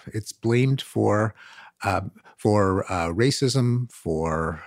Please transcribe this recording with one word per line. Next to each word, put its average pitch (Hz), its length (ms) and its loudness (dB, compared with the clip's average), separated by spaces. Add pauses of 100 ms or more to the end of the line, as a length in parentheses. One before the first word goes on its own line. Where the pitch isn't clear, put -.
It's - 240 -8
blamed 127 500 2
for, 107 540 0 (480)
uh, 92 200 0 (340)
for, 101 540 2
uh, 85 180 -2
racism, 123 840 0
for, 80 760 -4